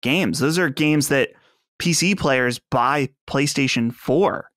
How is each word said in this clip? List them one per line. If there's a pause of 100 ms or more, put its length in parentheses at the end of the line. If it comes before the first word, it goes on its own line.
games.
Those
are
games
that (460)
P
C
players
buy (180)
PlayStation
four.